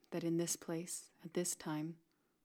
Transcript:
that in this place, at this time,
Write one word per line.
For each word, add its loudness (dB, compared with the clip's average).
that 0
in 4
this 2
place, -4
at -8
this 2
time, -2